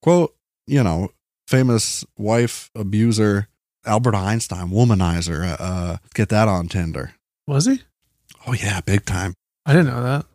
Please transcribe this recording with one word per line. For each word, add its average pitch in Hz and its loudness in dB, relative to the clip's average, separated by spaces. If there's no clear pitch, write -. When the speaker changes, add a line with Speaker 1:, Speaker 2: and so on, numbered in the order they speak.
Speaker 1:
Quote, 175 2
you 139 2
know, 90 0
famous 127 2
wife 117 -2
abuser, 104 0
Albert 113 2
Einstein, 95 -4
womanizer. 87 0
Uh, - -10
uh, 90 -6
get 107 0
that 110 4
on 90 -2
Tinder. 82 -6
Speaker 2:
Was 143 0
he? 262 0
Speaker 1:
Oh, 123 -4
yeah, 98 -4
big 101 0
time. 95 -4
Speaker 2:
I 143 2
didn't 151 4
know 123 -4
that. 135 -2